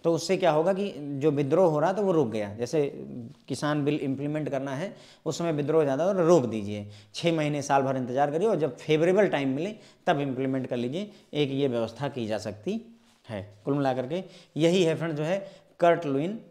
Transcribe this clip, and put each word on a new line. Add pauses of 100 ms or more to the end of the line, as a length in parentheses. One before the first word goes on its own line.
तो
उससे
क्या
होगा
कि
जो
विद्रोह
हो
रहा
तो
वो
रुक
गया।
जैसे (440)
किसान
बिल
इम्प्लीमेंट
करना
है, (300)
उस
समय
विद्रोह
ज़्यादा
और
रोक
दीजिए, (260)
छः
महीने
साल
भर
इंतजार
करिए
और
जब
फेवरेबल
टाइम
मिले (320)
तब
इम्प्लीमेंट
कर
लीजिए, (240)
एक
ये
व्यवस्था
की
जा
सकती (480)
है। (100)
कुल
मिला
करके (340)
यही
है
फ्रेंड
जो
है (300)
कर्ट
लुईन (100)